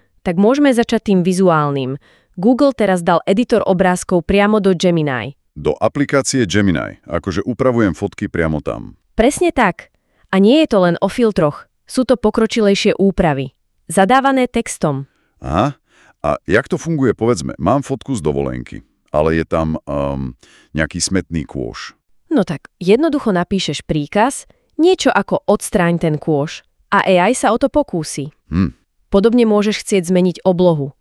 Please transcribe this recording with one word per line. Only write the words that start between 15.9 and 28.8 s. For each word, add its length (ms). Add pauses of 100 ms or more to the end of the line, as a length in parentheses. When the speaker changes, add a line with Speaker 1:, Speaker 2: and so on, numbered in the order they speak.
Speaker 2:
A 240
jak 240
to 80
funguje, 400
povedzme, 400
mám 320
fotku 320
z 60
dovolenky, 580 (320)
ale 240
je 80
tam, 320
ehm, 560 (400)
nejaký 240
smetný 480
kôš. 480 (360)
Speaker 1:
No 160
tak, 320
jednoducho 560
napíšeš 480
príkaz, 640 (320)
niečo 320
ako 400
„odstráň 480
ten 160
kôš“ 480 (240)
a 160
A 240
I 80
sa 160
o 80
to 80
pokúsi. 640 (160)
Speaker 2:
Hm. 240 (400)